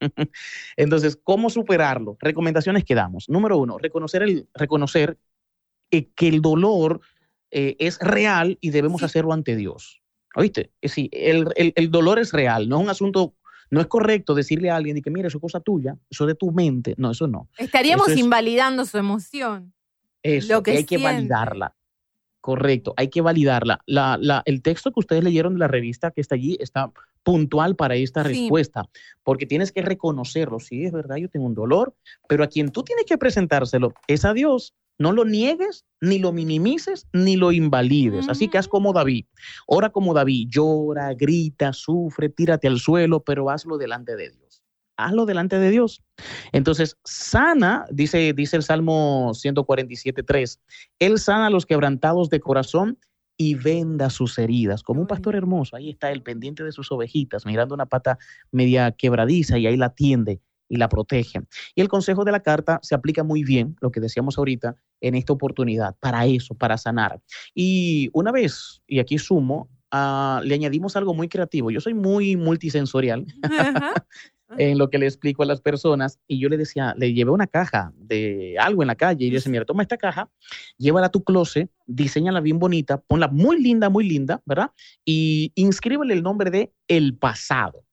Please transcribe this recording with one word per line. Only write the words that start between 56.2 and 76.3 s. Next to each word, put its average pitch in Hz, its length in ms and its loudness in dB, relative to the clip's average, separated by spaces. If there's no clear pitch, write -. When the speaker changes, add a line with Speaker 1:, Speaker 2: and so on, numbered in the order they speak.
Speaker 1:
pendiente 127 400 -10
de 156 100 -8
sus 143 200 -12
ovejitas, 120 540 -4
mirando 113 280 -2
una 139 120 -4
pata 127 320 -2
media 127 400 4
quebradiza 123 640 2
y 113 100 2
ahí 120 120 2
la 127 80 2
atiende 120 560 0
y 120 80 -4
la 117 140 2
protege. 110 500 -2
Y - 60 2
el 196 80 2
consejo 190 360 0
de 202 80 2
la 202 80 0
carta 151 420 0
se - 120 -4
aplica 151 300 0
muy 156 180 0
bien, 131 380 0
lo 127 100 -2
que 110 100 -6
decíamos 120 380 -4
ahorita, 127 380 -2
en 127 140 -2
esta 127 180 0
oportunidad, 117 640 -2
para 120 280 0
eso, 123 280 0
para 113 240 0
sanar. 113 420 -4
Y 175 580 0
una 180 200 0
vez, - 540 -4
y 135 140 -2
aquí 127 180 -2
sumo, 147 500 -2
ah, 139 540 -2
le 139 100 0
añadimos 151 400 -2
algo 196 200 -2
muy 165 140 -4
creativo. 160 440 -4
Yo 110 80 -4
soy 233 140 -4
muy 196 420 0
multisensorial 143 880 -2
Speaker 2:
Ajá. 294 300 0
Speaker 1:
<laughs> - 0 -
en 143 200 2
lo 139 120 2
que 147 80 0
le 135 80 2
explico 139 380 -2
a - 20 0
las 139 140 -2
personas, 143 680 -2
y 135 140 -4